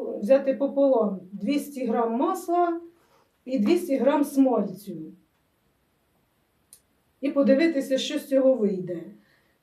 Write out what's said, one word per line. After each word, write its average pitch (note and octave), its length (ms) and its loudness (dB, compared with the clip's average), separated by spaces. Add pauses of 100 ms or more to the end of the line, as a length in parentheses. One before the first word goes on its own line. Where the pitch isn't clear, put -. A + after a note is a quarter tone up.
(220)
взяти C4+ 320 2
пополам C4 640 0 (120)
двісті B3+ 540 -4
грам A#3 280 0
масла F4 680 0 (680)
і B3+ 140 -2
двісті C#4 380 2
грам C#4+ 260 2
смальцю. A#3 720 0 (2250)
І C#4 100 -4
подивитися, C4+ 680 2
що D4+ 220 -4
з - 80 -12
цього C4 260 4
вийде. F3+ 500 -4 (600)